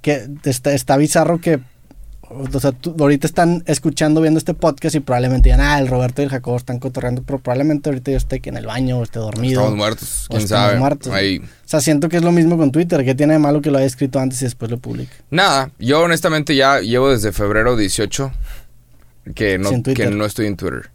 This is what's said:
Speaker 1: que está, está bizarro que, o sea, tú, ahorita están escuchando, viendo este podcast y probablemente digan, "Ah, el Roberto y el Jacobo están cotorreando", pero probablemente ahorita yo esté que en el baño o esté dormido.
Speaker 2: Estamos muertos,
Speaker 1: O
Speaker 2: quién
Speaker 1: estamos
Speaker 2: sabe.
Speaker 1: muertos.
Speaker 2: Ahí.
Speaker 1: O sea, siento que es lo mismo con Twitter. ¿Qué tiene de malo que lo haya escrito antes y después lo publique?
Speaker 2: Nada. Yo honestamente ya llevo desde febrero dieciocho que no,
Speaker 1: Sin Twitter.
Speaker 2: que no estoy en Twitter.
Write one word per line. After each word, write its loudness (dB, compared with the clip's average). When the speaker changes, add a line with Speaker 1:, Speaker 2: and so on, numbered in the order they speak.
Speaker 1:
que -2
está, 0
está 0
bizarro 2
que, 2
o -6
sea, 2
tú, -8
ahorita 4
están 2
escuchando, 0
viendo 4
este -2
podcast -2
y 2
probablemente 2
digan, 6
"Ah, 2
el 0
Roberto 0
y 0
el -4
Jacobo -4
están -8
cotorreando", -6
pero -6
probablemente 0
ahorita -4
yo 0
esté -4
que -12
en -10
el -10
baño -2
o -2
esté -8
dormido. -2
Speaker 2:
Estamos 2
muertos, -4
Speaker 1:
O -14
Speaker 2:
quién 0
Speaker 1:
estamos 2
Speaker 2:
sabe. 2
Speaker 1:
muertos. -2
Speaker 2:
Ahí. 0
Speaker 1:
O -18
sea, 0
siento 2
que 0
es 2
lo 4
mismo 4
con 2
Twitter. 0
¿Qué 2
tiene 4
de 4
malo 4
que -2
lo 2
haya 2
escrito -2
antes -4
y -4
después -6
lo -6
publique? -10
Speaker 2:
Nada. 0
Yo 2
honestamente 0
ya 4
llevo 2
desde 2
febrero 2
dieciocho -2
que 0
no, 0
Speaker 1:
Sin 0
Twitter. 0
Speaker 2:
que 0
no -2
estoy -2
en -4
Twitter. -8